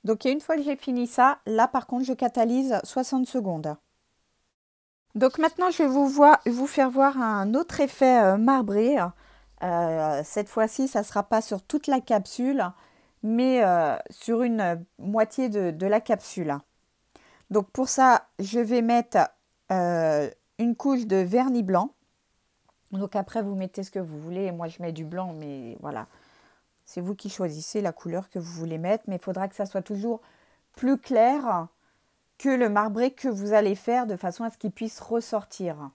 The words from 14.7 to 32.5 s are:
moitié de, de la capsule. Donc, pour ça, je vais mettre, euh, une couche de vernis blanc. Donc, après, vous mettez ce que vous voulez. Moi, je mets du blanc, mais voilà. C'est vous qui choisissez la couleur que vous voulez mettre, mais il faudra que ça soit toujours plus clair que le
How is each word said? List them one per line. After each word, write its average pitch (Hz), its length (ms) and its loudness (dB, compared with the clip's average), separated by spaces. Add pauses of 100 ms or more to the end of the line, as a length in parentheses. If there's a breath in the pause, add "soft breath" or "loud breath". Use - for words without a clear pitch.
moitié 220 500 0
de, 202 240 0
de 170 140 -4
la 208 140 2
capsule. 175 580 -4 (920 soft breath)
Donc, 202 200 0
pour 262 180 -2
ça, 254 400 4 (100)
je 208 220 -2
vais 240 220 0
mettre, 233 360 2 (540)
euh, 165 580 0 (280)
une 233 180 0
couche 254 300 -2
de 196 100 0
vernis 233 460 0
blanc. 190 280 0 (1000)
Donc, 196 240 -6
après, 208 260 -4
vous 202 120 -6
mettez 190 280 -8
ce 190 80 -12
que - 80 -8
vous 160 200 -8
voulez. 180 340 -6
Moi, 170 160 -10
je 165 140 -14
mets 165 100 -6
du 156 120 -10
blanc, 175 300 -8
mais 139 460 -14
voilà. 107 260 -10 (800 soft breath)
C'est - 140 -12
vous 185 140 -6
qui 202 160 -12
choisissez 165 500 -8
la 180 120 -4
couleur 175 380 -10
que - 80 -8
vous 170 140 -12
voulez 165 260 -8
mettre, 196 300 -2
mais 190 80 -6
il 175 60 -8
faudra 190 260 -6
que - 60 -14
ça 202 120 -6
soit 190 160 -6
toujours 214 380 -6 (540 soft breath)
plus 262 240 0
clair 233 680 2 (680)
que 277 100 0
le 247 200 4